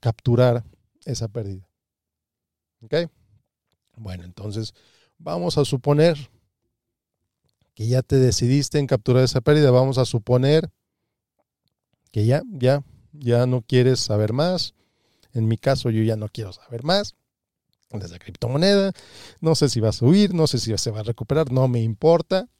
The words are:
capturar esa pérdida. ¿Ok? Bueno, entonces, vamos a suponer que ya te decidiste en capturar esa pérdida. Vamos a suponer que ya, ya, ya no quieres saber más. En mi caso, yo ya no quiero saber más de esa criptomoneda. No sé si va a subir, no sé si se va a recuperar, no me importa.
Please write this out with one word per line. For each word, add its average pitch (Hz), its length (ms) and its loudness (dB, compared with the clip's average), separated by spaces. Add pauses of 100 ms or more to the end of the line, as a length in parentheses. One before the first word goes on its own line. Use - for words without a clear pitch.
capturar 120 640 0 (400)
esa 113 240 -8
pérdida. 98 400 -12 (1120)
¿Ok? 113 140 -10 (1000)
Bueno, 92 280 -12
entonces, 104 480 -10 (460)
vamos 165 400 -4
a 147 60 2
suponer 147 520 2 (1600)
que 110 120 -8
ya 127 160 0
te - 140 0
decidiste 131 600 2
en 143 80 0
capturar 131 360 2
esa 127 180 0
pérdida. 147 300 4
Vamos 127 280 4
a 127 80 2
suponer 127 640 0 (1400)
que 104 140 -2
ya, 127 240 2
ya, 139 340 -2 (300)
ya 123 340 0
no 123 160 -2
quieres 127 380 2
saber 107 320 -2
más. 165 420 -2 (600)
En 113 120 -2
mi 113 120 0
caso, 131 320 -2
yo 110 120 0
ya 110 140 0
no 107 120 -8
quiero 101 240 -14
saber - 300 -16
más 196 320 -2 (760)
de 95 140 -12
esa 85 140 -16
criptomoneda. 185 720 -2 (480)
No 160 140 2
sé 147 140 0
si 117 120 -2
va 110 100 2
a - 20 -4
subir, 180 420 4
no 160 120 2
sé 131 120 -2
si 107 180 -4
se - 140 -4
va 107 100 -8
a 107 40 -8
recuperar, 123 480 -4
no 131 160 2
me 120 140 0
importa. 170 680 0 (120)